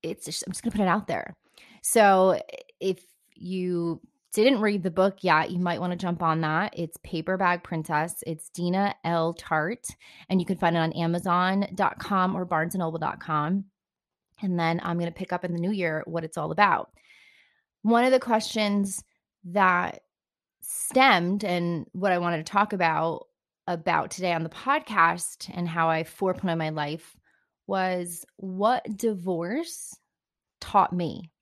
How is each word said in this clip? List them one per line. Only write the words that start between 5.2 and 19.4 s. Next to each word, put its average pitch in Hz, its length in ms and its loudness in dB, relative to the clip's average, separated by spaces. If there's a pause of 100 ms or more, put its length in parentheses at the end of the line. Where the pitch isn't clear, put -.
yet, 160 280 4
you 180 80 -4
might 175 220 -2
wanna 180 160 -4
jump 175 260 -4
on 165 200 2
that. 160 340 0
It's 165 260 -8
Paper 180 360 -4
Bag 175 240 2
Princess. 160 640 -4
It's 160 240 -10
Dina 185 520 -2
L 170 300 0
Tart, 165 540 -4 (420)
and 185 100 2
you 175 60 0
can 185 140 -2
find 170 180 2
it 165 40 2
on 160 120 0
Amazon 180 840 0
dot - 240 0
com 190 380 0
or 180 80 -4
Barnes 170 300 -2
and 185 60 -4
Noble 160 180 -4
dot - 220 -6
com. 165 440 -2 (800)
And 180 180 0
then 165 220 0
I'm 170 160 -2
gonna 170 140 -2
pick 185 200 -8
up 180 140 -4
in 175 60 -4
the 170 60 -4
new 175 120 -2
year 170 360 -2
what 165 180 -6
it's 160 120 -12
all 156 160 -4
about. 190 380 4 (920)
One 233 220 4
of 262 80 6
the 254 80 6
questions 214 800 0 (420)